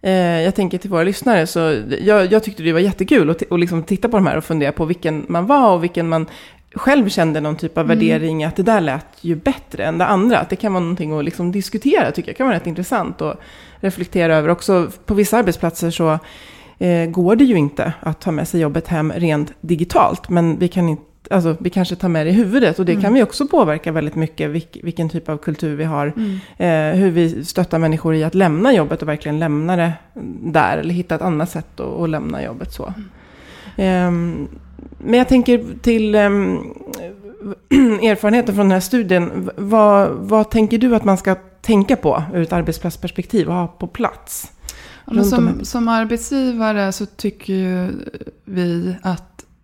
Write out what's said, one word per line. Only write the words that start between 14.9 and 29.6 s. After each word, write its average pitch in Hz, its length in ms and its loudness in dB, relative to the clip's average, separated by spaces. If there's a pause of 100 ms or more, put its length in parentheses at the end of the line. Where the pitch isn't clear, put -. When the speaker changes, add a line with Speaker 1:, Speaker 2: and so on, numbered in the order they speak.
Speaker 1:
på 208 80 -2
vissa 202 240 2
arbetsplatser 170 520 -2
så, 160 280 0 (600)
eh, 175 320 2
går 180 260 2
det 269 80 6
ju 247 120 4
inte 147 440 0
att 160 200 -6
ta 190 100 -4
med 151 180 -2
sig 175 120 0
jobbet 151 280 -2
hem 156 280 0
rent 156 440 0
digitalt, 170 680 0
men 170 300 2
vi 175 100 0
kan 175 200 0
inte, 156 140 -4 (280)
alltså, 165 300 2
vi 180 100 -2
kanske 180 260 -2
tar 185 120 -4
med 160 180 0
det 165 40 2
i - 20 4
huvudet, 214 460 4
och 190 60 0
det 175 80 2
Speaker 2:
Mm. 202 100 0
Speaker 1:
kan 202 120 2
vi 262 80 6
också - 240 -2
påverka 165 460 2
väldigt 151 220 -2
mycket, 156 360 -4
vilk-, 160 320 -8
vilken 165 260 -4
typ 165 200 -6
av 156 100 -4
kultur 151 380 -6
vi 151 80 -4
har, 151 320 -2
Speaker 2:
Mm. 208 220 -4 (180)
Speaker 1:
eh, 160 440 2
hur 190 100 4
vi 165 340 0
stöttar 170 340 -2
människor 160 360 0
i 156 100 0
att 160 100 -2
lämna 185 380 4
jobbet 160 300 2
och 156 60 -6
verkligen 151 300 -4
lämna 160 380 0